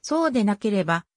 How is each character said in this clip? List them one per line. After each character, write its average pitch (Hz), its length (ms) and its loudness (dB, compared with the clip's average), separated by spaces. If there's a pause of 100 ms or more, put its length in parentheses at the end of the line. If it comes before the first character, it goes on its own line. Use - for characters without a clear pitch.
そ 320 280 0
う 269 40 -2
で 240 120 2
な 202 120 2
け 214 140 -4
れ 196 120 0
ば、 170 220 -2 (120)